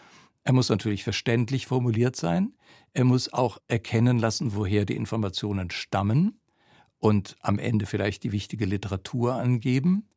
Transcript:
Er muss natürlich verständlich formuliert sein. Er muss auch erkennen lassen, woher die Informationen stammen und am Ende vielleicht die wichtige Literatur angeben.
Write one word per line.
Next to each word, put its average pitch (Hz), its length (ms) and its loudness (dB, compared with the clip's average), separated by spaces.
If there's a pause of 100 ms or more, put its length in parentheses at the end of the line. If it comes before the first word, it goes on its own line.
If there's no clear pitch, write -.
(440)
Er - 80 2
muss 127 160 4
natürlich 107 360 0
verständlich 120 600 -2
formuliert 123 500 0
sein. 175 380 0 (380)
Er 127 120 2
muss 127 280 2
auch 123 340 -2
erkennen 117 520 2
lassen, 110 360 0
woher 104 300 0
die - 120 -4
Informationen 101 720 -4
stammen 110 680 0 (600)
und 104 420 2
am 98 180 0
Ende 107 280 -2
vielleicht 101 360 -4
die 107 100 -4
wichtige 101 340 -4
Literatur 104 680 -4
angeben. 127 720 0 (100)